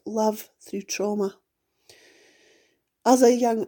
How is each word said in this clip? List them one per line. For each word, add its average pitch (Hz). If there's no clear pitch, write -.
love 214
through 202
trauma. 202
As 254
a 240
young 233